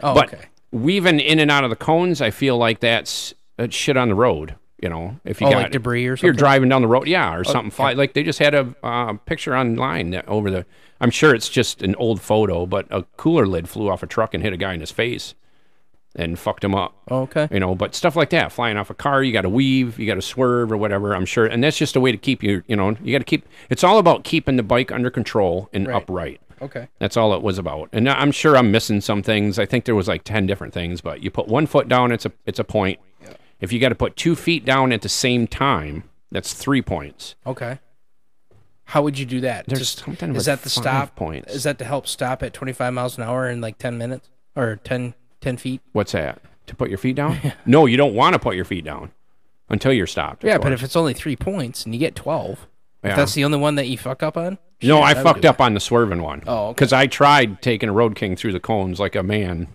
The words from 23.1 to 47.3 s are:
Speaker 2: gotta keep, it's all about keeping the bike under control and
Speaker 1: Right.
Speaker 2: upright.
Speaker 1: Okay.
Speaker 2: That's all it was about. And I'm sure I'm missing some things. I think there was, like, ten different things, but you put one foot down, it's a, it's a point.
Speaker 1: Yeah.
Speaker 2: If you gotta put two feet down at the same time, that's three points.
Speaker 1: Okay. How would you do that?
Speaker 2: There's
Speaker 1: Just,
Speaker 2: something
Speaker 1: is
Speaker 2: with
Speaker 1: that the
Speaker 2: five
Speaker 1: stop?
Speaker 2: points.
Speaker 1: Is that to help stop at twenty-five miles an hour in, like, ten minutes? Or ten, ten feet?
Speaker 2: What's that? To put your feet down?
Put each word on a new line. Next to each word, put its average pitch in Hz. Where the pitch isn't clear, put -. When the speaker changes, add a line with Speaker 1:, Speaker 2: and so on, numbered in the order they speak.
Speaker 2:
gotta 131
keep, -
it's 131
all 190
about 165
keeping -
the 123
bike 120
under 120
control 98
and 101
Speaker 1:
Right. 120
Speaker 2:
upright. 85
Speaker 1:
Okay. 131
Speaker 2:
That's 107
all 110
it 82
was 95
about. 78
And 117
I'm 139
sure 147
I'm 120
missing 107
some 104
things. 104
I 101
think 123
there 113
was, 92
like, 90
ten 101
different 95
things, 87
but 76
you 95
put -
one 139
foot 123
down, 123
it's 113
a, -
it's 107
a 104
point. 95
Speaker 1:
Yeah. -
Speaker 2:
If 95
you 120
gotta 127
put -
two 170
feet -
down 131
at 107
the 107
same 123
time, 85
that's -
three 139
points. 73
Speaker 1:
Okay. 127
How 147
would 143
you 135
do 127
that? 120
Speaker 2:
There's 135
Speaker 1:
Just, -
Speaker 2:
something 175
Speaker 1:
is 123
Speaker 2:
with 113
Speaker 1:
that 139
the 135
Speaker 2:
five 123
Speaker 1:
stop? 135
Speaker 2:
points. 78
Speaker 1:
Is 139
that 143
to 123
help 131
stop 127
at 123
twenty-five 127
miles 123
an 120
hour 127
in, 120
like, 110
ten 120
minutes? 123
Or 113
ten, 123
ten 127
feet? 131
Speaker 2:
What's 104
that? 76
To -
put -
your 98
feet 131
down? 147